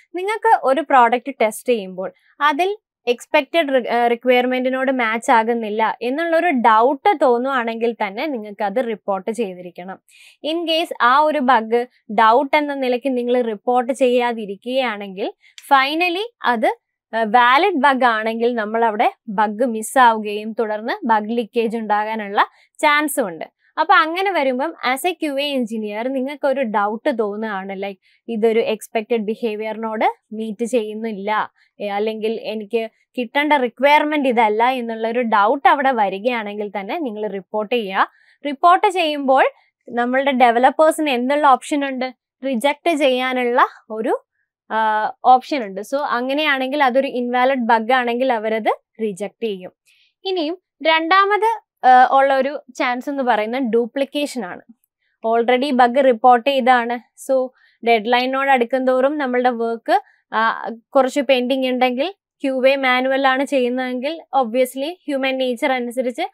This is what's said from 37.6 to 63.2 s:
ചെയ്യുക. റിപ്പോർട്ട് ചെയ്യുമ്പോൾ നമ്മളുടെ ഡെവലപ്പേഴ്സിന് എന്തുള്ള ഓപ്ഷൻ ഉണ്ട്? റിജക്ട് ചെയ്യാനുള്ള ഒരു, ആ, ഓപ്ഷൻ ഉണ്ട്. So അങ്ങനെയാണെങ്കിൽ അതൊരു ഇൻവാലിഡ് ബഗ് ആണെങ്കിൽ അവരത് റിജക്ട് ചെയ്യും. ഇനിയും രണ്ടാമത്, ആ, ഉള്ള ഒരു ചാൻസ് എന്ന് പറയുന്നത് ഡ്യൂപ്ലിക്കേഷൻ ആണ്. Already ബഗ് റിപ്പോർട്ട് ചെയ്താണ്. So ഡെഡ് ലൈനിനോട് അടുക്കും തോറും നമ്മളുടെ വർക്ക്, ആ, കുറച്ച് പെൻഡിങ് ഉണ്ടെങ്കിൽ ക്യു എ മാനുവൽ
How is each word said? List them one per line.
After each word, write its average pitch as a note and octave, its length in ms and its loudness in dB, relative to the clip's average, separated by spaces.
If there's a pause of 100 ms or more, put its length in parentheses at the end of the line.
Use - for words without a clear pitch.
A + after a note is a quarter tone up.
ചെയ്യുക. G#3+ 360 -2 (360)
റിപ്പോർട്ട് F4 400 4
ചെയ്യുമ്പോൾ D4+ 600 2 (420)
നമ്മളുടെ B3 420 0
ഡെവലപ്പേഴ്സിന് C4 800 4
എന്തുള്ള C4+ 360 0
ഓപ്ഷൻ C#4 420 2
ഉണ്ട്? B3+ 260 -6 (320)
റിജക്ട് C#4+ 480 0
ചെയ്യാനുള്ള B3+ 720 0 (240)
ഒരു, A3+ 360 -4 (440)
ആ, A3 420 -2 (120)
ഓപ്ഷൻ B3+ 400 4
ഉണ്ട്. G3 160 -10
So A#3+ 160 -6
അങ്ങനെയാണെങ്കിൽ C4+ 840 -2
അതൊരു C4 240 2
ഇൻവാലിഡ് B3 520 0
ബഗ് A3+ 340 2
ആണെങ്കിൽ B3 400 0
അവരത് A3 420 -2 (280)
റിജക്ട് G#3 420 -8
ചെയ്യും. F#3+ 280 -8 (520)
ഇനിയും F4+ 340 -4 (240)
രണ്ടാമത്, G4 800 2 (260)
ആ, B3+ 300 8
ഉള്ള C4+ 200 4
ഒരു C4+ 240 -2 (140)
ചാൻസ് B3+ 360 -4
എന്ന് C#4 120 -4
പറയുന്നത് A#3+ 400 0
ഡ്യൂപ്ലിക്കേഷൻ B3 800 -2
ആണ്. F3 180 -12 (640)
Already A#3+ 440 0
ബഗ് B3 340 2
റിപ്പോർട്ട് B3 460 4
ചെയ്താണ്. A#3+ 500 2 (320)
So C4 160 0 (400)
ഡെഡ് A#3 240 2
ലൈനിനോട് C4 380 0
അടുക്കും B3+ 360 0
തോറും C4 320 2
നമ്മളുടെ B3 320 0
വർക്ക്, A#3 520 -2 (300)
ആ, A3 380 -2 (180)
കുറച്ച് C4 320 2
പെൻഡിങ് B3+ 480 0
ഉണ്ടെങ്കിൽ B3+ 460 -2 (280)
ക്യു C4 260 0
എ C#4 80 2
മാനുവൽ C4 520 2